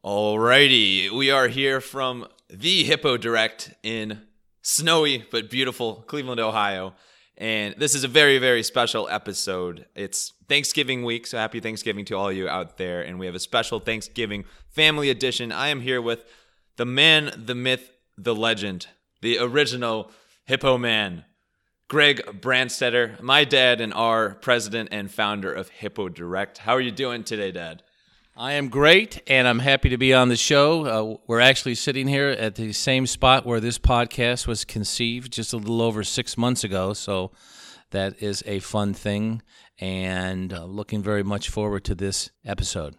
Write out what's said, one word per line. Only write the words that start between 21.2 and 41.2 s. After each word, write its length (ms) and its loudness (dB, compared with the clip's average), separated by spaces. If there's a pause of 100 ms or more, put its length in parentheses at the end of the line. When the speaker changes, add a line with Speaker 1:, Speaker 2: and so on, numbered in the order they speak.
Speaker 1:
Greg 340 4 (200)
Branstetter, 800 0
my 220 4
dad 380 4
and 100 -4
our 440 0
president 560 -2
and 180 -6
founder 420 -4
of 180 -8
Hippo 400 -8
Direct. 500 -8
How 140 0
are 80 2
you 100 -4
doing 320 -6
today, 280 -4
Dad? 300 -12 (560)
Speaker 2:
I 160 -6
am 140 -2
great, 600 6
and 200 6
I'm 120 4
happy 280 2
to 100 0
be 160 4
on 140 8
the 80 4
show. 500 4
Uh, 400 -2
we're 140 2
actually 360 6
sitting 300 -4
here 220 0
at 280 -2
the 180 -6
same 340 0
spot 380 4
where 160 0
this 180 -4
podcast 680 2
was 200 -4
conceived 680 -4
just 220 -6
a 40 -6
little 240 -2
over 220 0
six 340 -6
months 280 0
ago, 260 -2
so 400 -6 (600)
that 300 -4
is 240 -4
a 140 -4
fun 340 -2
thing, 480 -4 (380)
and, 720 -6
uh, 140 -12
looking 360 -8
very 220 -2